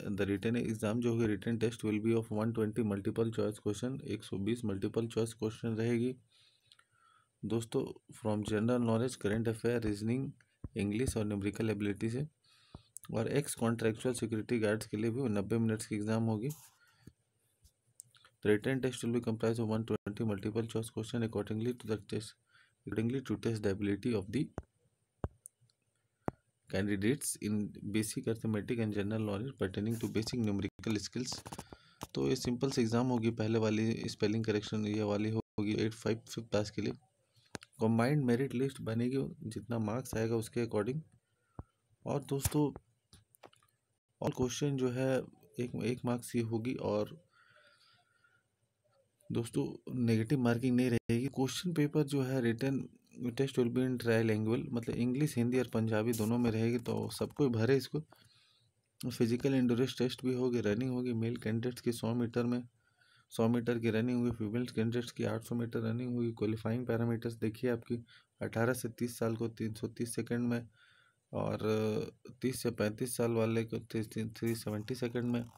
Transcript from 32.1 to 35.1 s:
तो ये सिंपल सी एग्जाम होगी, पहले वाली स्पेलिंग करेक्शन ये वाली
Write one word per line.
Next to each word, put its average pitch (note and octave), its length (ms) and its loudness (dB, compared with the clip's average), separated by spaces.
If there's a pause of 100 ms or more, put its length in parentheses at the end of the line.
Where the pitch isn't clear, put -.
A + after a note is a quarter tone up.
तो C3+ 160 0
ये C3+ 80 2
सिंपल B2+ 340 -2
सी C3 100 2
एग्जाम A#2 260 2
होगी, A#2 260 2
पहले A2 260 2
वाली A2 500 2
स्पेलिंग A2 360 0
करेक्शन G#2+ 420 0
ये G#2+ 160 0
वाली G#2 280 2